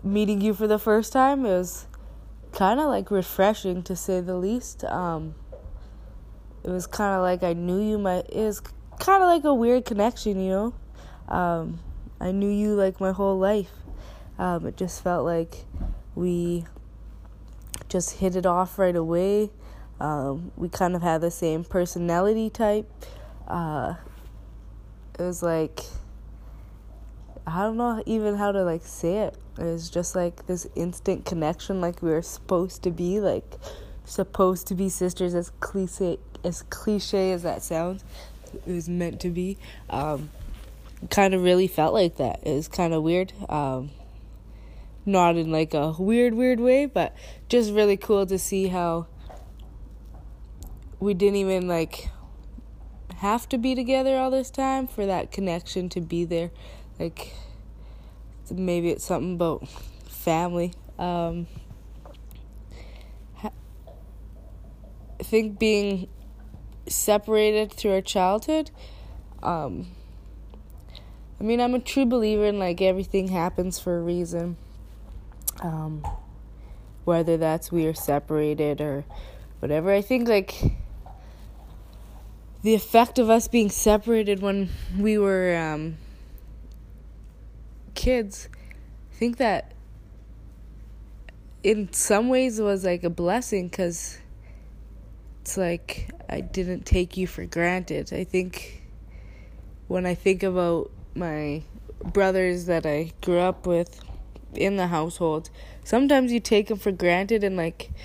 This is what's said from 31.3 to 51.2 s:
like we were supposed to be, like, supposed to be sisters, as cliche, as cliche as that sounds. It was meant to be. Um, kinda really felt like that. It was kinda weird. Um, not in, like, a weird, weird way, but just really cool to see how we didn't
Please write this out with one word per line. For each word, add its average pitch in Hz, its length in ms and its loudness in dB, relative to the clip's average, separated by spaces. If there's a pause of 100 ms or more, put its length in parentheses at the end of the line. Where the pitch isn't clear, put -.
like 175 220 -2
we 165 80 2
were 160 120 2
supposed - 600 -2
to 180 60 2
be, 175 300 0
like, - 360 0 (480)
supposed 185 640 2
to 196 60 -2
be 190 140 0
sisters, 180 460 0
as 175 160 -2 (100)
cliche, 185 580 -2 (260)
as 175 180 -4
cliche 196 720 0
as 175 100 -2
that 170 200 -2
sounds. 175 420 -2 (600)
It 180 60 -2
was 170 160 -4
meant 175 320 -2
to 180 100 -2
be. 180 280 -2 (320)
Um, 147 400 -2 (800)
kinda 190 280 6
really 180 300 8
felt 156 260 4
like 180 220 6
that. 123 260 0
It 156 120 0
was 156 140 -2
kinda 165 320 2
weird. 180 320 2 (160)
Um, 139 420 -2 (1160)
not 180 300 8
in, 160 140 0
like, 160 240 2
a 156 240 2
weird, 226 360 4
weird 247 260 4
way, 262 260 6
but 190 280 0 (340)
just 226 240 4
really 208 240 6
cool 196 300 4
to 190 120 0
see 190 280 0
how 170 400 0 (1900)
we 202 140 2
didn't 202 220 6